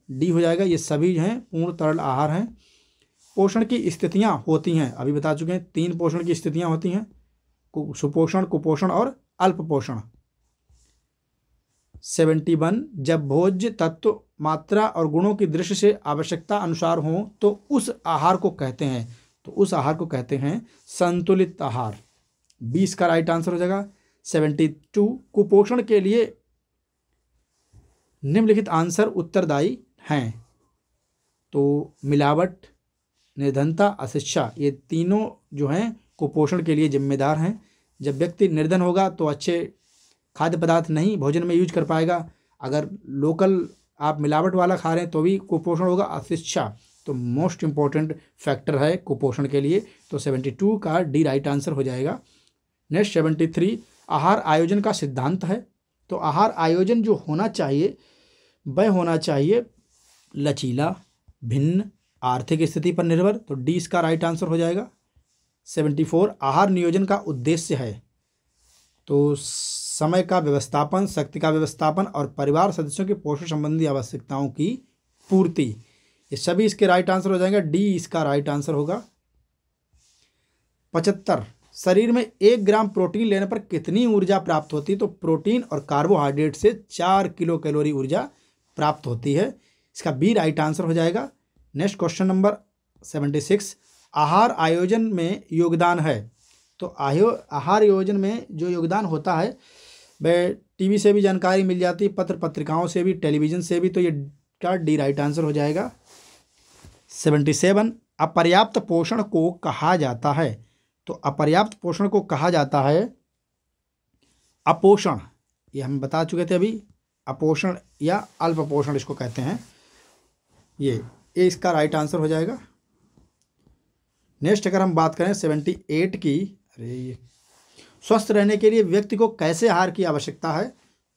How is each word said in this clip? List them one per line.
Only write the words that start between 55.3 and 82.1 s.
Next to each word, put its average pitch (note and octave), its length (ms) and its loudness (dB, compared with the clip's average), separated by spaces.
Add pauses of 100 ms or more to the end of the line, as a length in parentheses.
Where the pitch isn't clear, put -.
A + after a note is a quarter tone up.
है। G3+ 220 -4 (420)
तो F3+ 60 -4
आहार E3+ 360 2
आयोजन F#3 520 2
जो G#3+ 100 2 (140)
होना E3 200 -2
चाहिए D3+ 500 -2 (720)
वह F3+ 220 2
होना E3+ 280 2
चाहिए D#3+ 480 0 (720)
लचीला, C#3+ 600 -2 (480)
भिन्न, C#3+ 400 0 (400)
आर्थिक B2+ 400 -2
स्थिति F3 280 0
पर F3 120 -2
निर्भर, F3+ 340 2
तो - 160 -12
डी C3+ 200 -2
इसका F3 280 -2
राइट E3 220 0
आंसर E3+ 240 -2
हो E3 100 0
जाएगा। F3 300 -2 (800)
सेवेंटी D3+ 380 0
फ़ोर, E3+ 380 2
आहार D3+ 280 2
नियोजन F3+ 360 2
का G3 120 0
उद्देश्य D#3+ 580 -2
है, A#2 280 -8 (1040)
तो C#3+ 280 2
समय - 880 -2
का F3+ 160 0
व्यवस्थापन, D3 680 0
शक्ति D3+ 320 -6
का D#3+ 100 0
व्यवस्थापन D#3 560 0
और C#3+ 220 -6
परिवार D3+ 440 2
सदस्यों D#3+ 360 -6
के G3+ 60 -2
पोषण D3+ 320 -6
संबंधी D#3 400 -2
आवश्यकताओं C3+ 640 -4
की D#3+ 200 -2 (600)
पूर्ति, E3+ 380 2 (640)
ये C#3 60 -6
सभी F3 280 0
इसके G#3 200 0
राइट F3+ 240 4
आंसर F#3 220 0
हो F#3 60 2
जाएंगे, F#3+ 240 2
डी F#3 340 0
इसका E3 280 -4
राइट C#3+ 260 0
आंसर C#3+ 240 -2
होगा। E3 300 -4 (1900)
पचहत्तर, E3+ 500 0 (320)
शरीर G#3 360 2